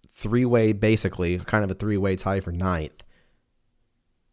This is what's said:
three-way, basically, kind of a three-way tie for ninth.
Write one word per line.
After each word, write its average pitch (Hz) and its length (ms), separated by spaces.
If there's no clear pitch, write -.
three-way, 117 640
basically, 101 680
kind 107 240
of 95 60
a 92 60
three-way 101 400
tie 98 240
for 92 120
ninth. 85 520